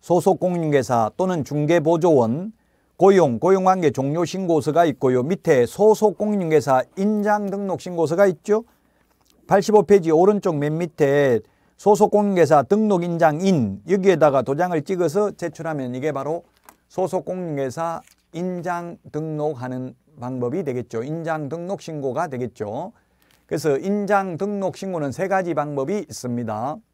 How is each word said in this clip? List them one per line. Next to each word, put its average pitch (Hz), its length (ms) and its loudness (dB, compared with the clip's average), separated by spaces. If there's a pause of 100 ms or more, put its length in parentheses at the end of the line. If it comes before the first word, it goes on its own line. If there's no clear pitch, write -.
소속 175 400 0
공인중개사 139 760 0
또는 180 280 -2
중개보조원 156 1080 2 (440)
고용, 175 420 4
고용관계 185 520 2
종료 143 340 -2
신고서가 165 640 0
있고요. 127 360 2
밑에 143 440 2
소속 208 500 2
공인중개사 160 680 0 (120)
인장 208 540 -2
등록 190 300 -6
신고서가 170 460 0
있죠. 208 380 -2 (840)
팔십오 202 360 4
페이지 190 280 4
오른쪽 185 460 4
맨 147 220 -2
밑에 143 640 2 (360)
소속 208 340 2
공인중개사 175 540 4
등록 202 400 2
인장인 160 840 0
여기에다가 160 540 4
도장을 156 400 -2
찍어서 175 500 -2
제출하면 156 600 -8
이게 139 180 -4
바로 139 320 -6 (440)
소속 185 360 -4
공인중개사 165 760 -6 (320)
인장 175 640 -8 (160)
등록하는 151 840 -8 (240)
방법이 127 460 -6
되겠죠. 120 380 -6
인장 156 460 -6
등록 175 340 -10
신고가 147 460 -6
되겠죠. 123 640 -8 (540)
그래서 147 320 -2
인장 196 580 -2
등록 196 400 -6
신고는 165 360 -6
세 180 160 -6
가지 180 260 -2
방법이 147 440 -4 (100)
있습니다. 120 680 -6 (180)